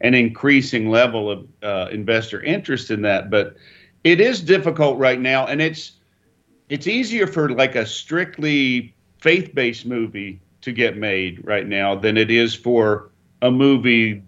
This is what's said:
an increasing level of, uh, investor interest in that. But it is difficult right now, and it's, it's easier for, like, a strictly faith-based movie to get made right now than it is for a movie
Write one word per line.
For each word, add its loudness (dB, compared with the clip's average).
an 2
increasing 2
level 2
of, -10
uh, -4
investor -4
interest -4
in -4
that. -2
But 0
it 6
is 2
difficult 2
right 2
now, 0
and -4
it's, -6
it's -6
easier 0
for, -2
like, 2
a 0
strictly -4
faith-based 0
movie -8
to -10
get 0
made -4
right -2
now -2
than 0
it 2
is 2
for 0
a 4
movie 2